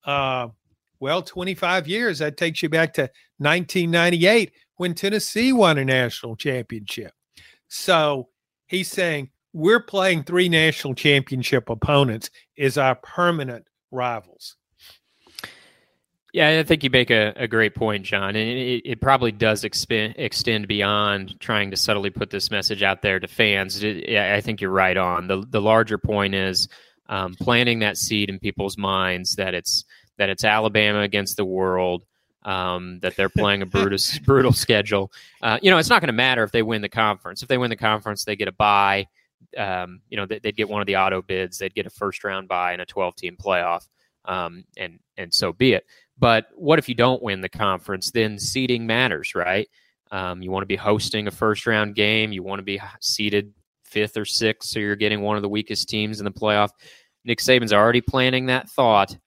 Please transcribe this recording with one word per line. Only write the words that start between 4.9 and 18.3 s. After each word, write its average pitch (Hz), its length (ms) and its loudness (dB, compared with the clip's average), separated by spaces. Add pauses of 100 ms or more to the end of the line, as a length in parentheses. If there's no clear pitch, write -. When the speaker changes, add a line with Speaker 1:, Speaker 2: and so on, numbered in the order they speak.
Speaker 1:
Tennessee 208 580 0
won 190 260 6
a 135 60 0
national 123 540 -2
championship. 117 760 -6 (560)
So 151 600 0 (380)
he's 185 220 -4
saying, 156 420 -2 (200)
"We're 196 300 4
playing 185 420 0
three 180 240 2
national 160 460 2
championship 135 760 2
opponents 120 600 0 (280)
as 139 200 0
our 131 180 4
permanent 147 720 -4 (260)
rivals." 120 640 -8 (1800)
Speaker 2:
Yeah, 160 280 4
I 160 40 0
think 160 200 2
you 131 80 0
make 123 180 4
a, 107 260 4
a 127 120 -4
great 110 260 2
point, 104 320 -2
John, 98 300 -2